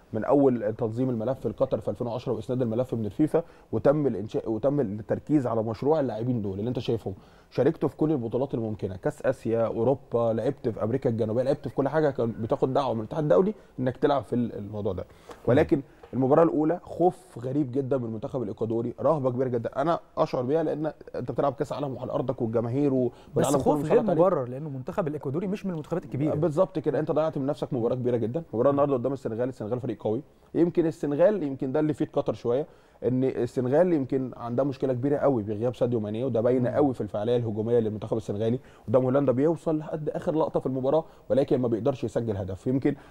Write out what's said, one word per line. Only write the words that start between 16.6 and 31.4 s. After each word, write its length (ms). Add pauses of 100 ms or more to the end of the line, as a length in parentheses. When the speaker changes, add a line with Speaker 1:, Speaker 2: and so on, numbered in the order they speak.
Speaker 1:
خوف 560
غريب 320
جدا 260
من 80
المنتخب 380
الاكوادوري، 560
رهبه 320
كبيره 160
جدا، 340
انا 180 (180)
اشعر 260
بيها 200
لان 280 (240)
انت 160
بتلعب 220
كاس 200
عالم 240
وعلى 140
ارضك 300
والجماهير 520
و-، 140
Speaker 2:
بس 40 (240)
Speaker 1:
والعالم 200
كله 80
Speaker 2:
خوف 120
غير 80
Speaker 1:
بيتفرج 260
عليك. 100
Speaker 2:
مبرر، 280
لانه 200
المنتخب 400
الاكوادوري 400
مش 180
من 60
المنتخبات 340
الكبيره. 300
Speaker 1:
بالظبط 440
كده، 200
انت 120
ضيعت 260
من 80
نفسك 280
مباراه 220
كبيره 220
جدا. 260 (100)
المباراه 180
النهارده 220
قدام 200
السنغال، 360
السنغال 300
فريق 240
قوي، 180 (340)
يمكن 300
السنغال 580